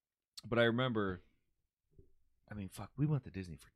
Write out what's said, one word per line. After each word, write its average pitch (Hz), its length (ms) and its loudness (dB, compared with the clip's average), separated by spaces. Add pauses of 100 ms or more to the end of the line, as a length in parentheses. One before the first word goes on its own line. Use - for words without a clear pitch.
(480)
But 117 120 4
I 117 60 8
remember, 113 540 2 (1300)
I 104 60 -14
mean, 98 140 -8
fuck, 101 280 -12
we 143 100 2
went 147 180 0
to - 80 -14
Disney 90 240 -8
for - 200 -20